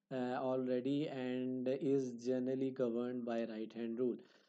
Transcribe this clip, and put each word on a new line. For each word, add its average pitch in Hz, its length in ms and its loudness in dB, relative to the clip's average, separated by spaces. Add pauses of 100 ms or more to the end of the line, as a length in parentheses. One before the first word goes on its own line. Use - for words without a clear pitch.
(120)
uh, 127 240 -2
already, 131 720 2
and 127 580 -2
is 135 460 2 (120)
generally 131 460 2
governed 123 540 0
by 117 220 0
right 110 260 -6
hand 113 260 -4
rule. 123 180 2 (320)